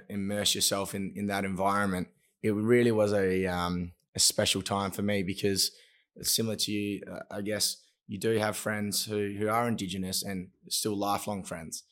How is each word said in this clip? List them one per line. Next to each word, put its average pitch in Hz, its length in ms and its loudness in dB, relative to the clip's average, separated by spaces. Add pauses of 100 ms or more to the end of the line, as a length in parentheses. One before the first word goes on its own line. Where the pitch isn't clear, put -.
immerse 101 460 0
yourself 98 400 0
in, 98 200 -4
in 101 120 -4
that 101 180 0
environment, 98 640 2 (340)
it 110 100 2
really 117 400 6
was 107 200 4
a, 95 360 2
um, 87 440 -2 (240)
a 92 40 0
special - 420 2
time 98 300 -2
for 101 100 -6
me 101 220 0
because 98 480 0 (500)
similar 110 340 0
to - 160 -2
you, 104 300 -2 (100)
uh, 92 80 -10 (120)
I 104 100 -6
guess 101 360 -2 (300)
you 98 120 -8
do 113 180 2
have 107 180 2
friends 104 480 -2
who, 104 340 -2
who 107 120 0
are 117 180 2
Indigenous 95 560 -2
and 92 260 -6 (200)
still - 260 -2
lifelong 101 480 -2
friends. 80 480 -10